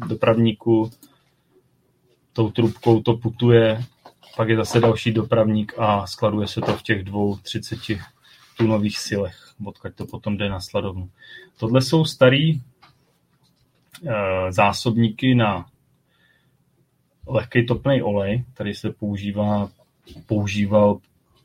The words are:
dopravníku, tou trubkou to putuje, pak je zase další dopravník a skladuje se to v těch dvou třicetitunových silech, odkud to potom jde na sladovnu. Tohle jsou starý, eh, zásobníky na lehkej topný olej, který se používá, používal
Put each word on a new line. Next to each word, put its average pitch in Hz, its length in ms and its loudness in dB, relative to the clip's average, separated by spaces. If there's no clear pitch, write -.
dopravníku, 113 840 0
tou 110 180 0
trubkou 113 520 2
to 117 140 0
putuje, 117 680 2
pak 113 120 -2
je 113 80 4
zase 113 240 0
další 113 320 2
dopravník 110 680 0
a 104 280 0
skladuje 107 400 -2
se 107 140 -6
to 101 160 -2
v - 60 -14
těch 98 220 -4
dvou 101 320 -2
třicetitunových - 1600 -4
silech, 98 380 -6
odkud 98 300 -14
to 87 120 -12
potom 98 300 -8
jde 101 120 -4
na 95 120 -8
sladovnu. 92 500 -8
Tohle 123 260 2
jsou 160 220 2
starý, 139 580 2
eh, 95 460 -2
zásobníky 110 840 2
na 104 320 2
lehkej 117 380 0
topný 123 380 0
olej, 104 420 -2
který 101 200 -8
se - 160 -8
používá, 101 800 -4
používal 104 720 2